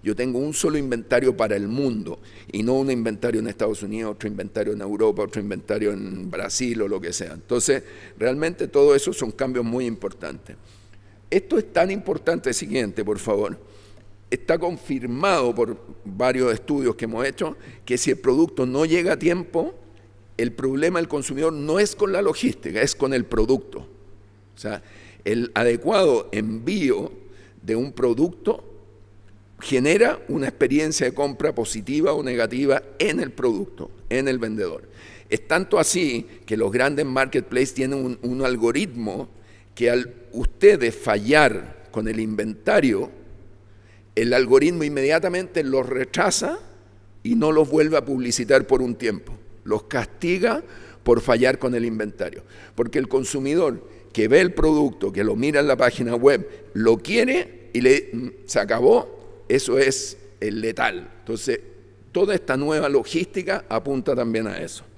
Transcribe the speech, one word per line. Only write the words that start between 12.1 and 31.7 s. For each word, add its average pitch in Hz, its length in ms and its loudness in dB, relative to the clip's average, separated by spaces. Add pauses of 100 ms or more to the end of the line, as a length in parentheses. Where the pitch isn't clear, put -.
siguiente, 113 500 -4
por 101 160 -2
favor. 104 400 -2 (720)
Está 160 260 -2
confirmado 139 960 0
por 113 240 0 (280)
varios 123 480 2
estudios 120 420 -2
que - 80 -8
hemos 113 220 -4
hecho 147 320 -6 (260)
que 123 140 -2
si 135 140 0
el 131 60 0
producto 135 480 2
no 135 200 0
llega 170 280 0
a 135 60 -4
tiempo, 175 560 -2 (640)
el 117 160 -2
problema 143 460 -2
del 165 100 -4
consumidor 147 420 -2
no 151 280 -4
es 208 180 -2
con 202 160 -2
la 185 80 0
logística, 110 600 -2
es 135 140 0
con 135 180 0
el 123 120 0
producto. 110 540 0
O - 800 -20
sea, 107 240 -10 (440)
el 117 280 -2
adecuado 120 760 2
envío 113 800 -2 (500)
de 110 140 -4
un 131 160 -4
producto 135 720 0 (960)
genera 156 680 2
una 135 180 -2
experiencia 147 600 0
de - 60 -2
compra 143 400 -2
positiva 131 600 -2